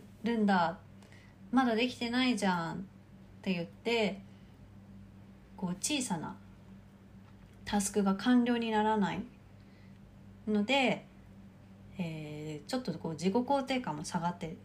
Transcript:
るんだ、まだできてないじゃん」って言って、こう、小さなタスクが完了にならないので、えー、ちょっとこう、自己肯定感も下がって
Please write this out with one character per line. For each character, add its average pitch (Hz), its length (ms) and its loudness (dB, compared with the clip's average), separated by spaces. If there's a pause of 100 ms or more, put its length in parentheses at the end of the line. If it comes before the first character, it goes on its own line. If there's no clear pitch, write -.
(240)
る 233 160 0
ん 208 80 4
だ、 175 320 4 (720)
ま 254 120 6
だ 233 120 4
で 240 120 2
き 247 80 -4
て 240 140 -4
な 254 160 2
い 240 100 4
じ 196 120 0
ゃ 170 240 0
ん」 165 100 -6
っ - 0 - (600)
て 190 100 0
言 170 120 -2
っ - 20 -12
て、 220 560 0 (1300)
こ 185 120 -6
う、 - 20 -2 (100)
小 294 220 -2
さ 190 160 -2
な 156 180 -8 (1300)
タ 208 140 2
ス 196 120 -2
ク 208 120 2
が 196 120 4
完 247 300 4
了 240 120 2
に 226 140 -2
な 214 100 4
ら 220 160 4
な 175 160 2
い 170 80 -6 (1300)
の 208 160 4
で、 247 420 2 (960)
え 151 640 -8
ー、 - 40 -16
ち 262 80 -2
ょ - 20 -2
っ - 20 -10
と 165 160 -6
こ - 120 -6
う、 - 20 -4
自 160 180 0
己 196 60 0
肯 262 280 2
定 262 160 -2
感 160 160 -6
も 151 80 -8
下 180 160 -4
が 170 120 -2
っ 190 80 -8
て 160 260 -10